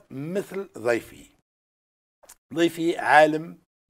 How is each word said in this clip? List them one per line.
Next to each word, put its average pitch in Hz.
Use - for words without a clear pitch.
مثل 175
ضيفي. 113
ضيفي 170
عالم 156